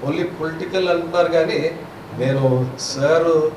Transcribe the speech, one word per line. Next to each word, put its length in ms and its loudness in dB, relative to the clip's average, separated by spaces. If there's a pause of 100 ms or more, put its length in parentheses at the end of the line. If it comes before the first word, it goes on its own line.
only 180 -2
పొలిటికల్ 640 -4
అంటున్నారు, 420 2
కానీ 480 0 (380)
నేను 640 2
సార్ 760 2